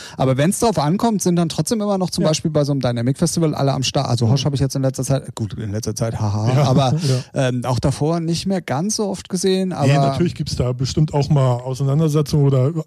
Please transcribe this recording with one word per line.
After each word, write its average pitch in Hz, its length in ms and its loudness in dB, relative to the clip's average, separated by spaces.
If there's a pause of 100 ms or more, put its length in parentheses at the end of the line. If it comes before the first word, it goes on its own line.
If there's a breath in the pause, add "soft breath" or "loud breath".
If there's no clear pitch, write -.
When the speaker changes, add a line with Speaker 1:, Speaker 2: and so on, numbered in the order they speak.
(160 loud breath)
Speaker 1:
Aber 131 200 2
wenn's 156 240 0
drauf 220 180 2
ankommt, 196 440 0
sind 180 140 2
dann 170 120 2
trotzdem 208 320 -2
immer 202 180 0
noch 185 120 -2
zum 175 120 -2
Speaker 2:
Ja. 156 80 4
Speaker 1:
Beispiel 160 200 -2
bei 151 140 2
so 143 80 -2
einem 139 80 0
Dynamic 120 380 0
Festival 165 360 0
alle 135 180 0
am 135 100 -2
Start. 139 260 -2
Also 120 220 2
Hosch 139 100 4
Speaker 2:
Ja. - 60 -4
Speaker 1:
habe 143 80 -2
ich 131 60 0
jetzt 135 140 0
in 139 80 -2
letzter 131 220 -2
Zeit, 131 300 -4
gut, 107 200 -6
in 107 160 -8
letzter 110 240 -4
Zeit, 113 260 -4
haha, 107 340 0
Speaker 2:
Ja, 143 100 6
Speaker 1:
aber, 131 300 4
Speaker 2:
<laughs> 131 400 -2
ja. 135 140 0
Speaker 1:
ähm, 123 160 -2
auch 123 140 0
davor 151 420 0
nicht 165 260 -4
mehr 190 160 -2
ganz 170 340 -4
so 208 120 -4
oft 190 200 -10
gesehen. 190 440 0
Aber 147 140 0
Speaker 2:
Nee, 143 120 4
natürlich 139 360 2
gibt's - 220 -6
da 123 160 0
bestimmt 135 400 0
auch 143 160 2
mal 131 280 4
Auseinandersetzungen 143 880 0
oder 139 260 4 (140)